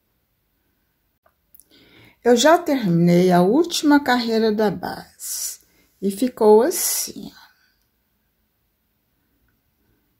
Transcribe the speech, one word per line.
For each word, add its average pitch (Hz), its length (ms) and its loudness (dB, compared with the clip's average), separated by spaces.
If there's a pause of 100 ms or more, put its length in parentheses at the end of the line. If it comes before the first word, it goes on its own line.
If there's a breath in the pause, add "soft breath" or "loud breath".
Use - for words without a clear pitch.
(2250 soft breath)
Eu 240 140 4
já 311 200 4
terminei 180 720 0
a 175 120 4
última 285 600 0
carreira 226 520 -2
da 208 180 -2
base. - 880 -12 (420)
E 196 100 -4
ficou 214 500 2
assim, - 680 -6
ó. - 100 -20 (2750)